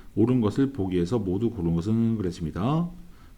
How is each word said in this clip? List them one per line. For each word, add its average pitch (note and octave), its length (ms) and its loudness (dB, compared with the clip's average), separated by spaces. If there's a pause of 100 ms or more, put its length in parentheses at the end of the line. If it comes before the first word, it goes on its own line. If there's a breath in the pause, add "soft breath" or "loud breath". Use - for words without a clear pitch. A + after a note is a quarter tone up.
(160 loud breath)
옳은 B2 260 4
것을 C3+ 320 2
보기 F#2+ 220 -2
위해서 F2+ 240 2
모두 G2 300 0
고른 E2+ 240 0
것은 A2+ 440 2
그랬습니다. G2+ 720 -2 (480 loud breath)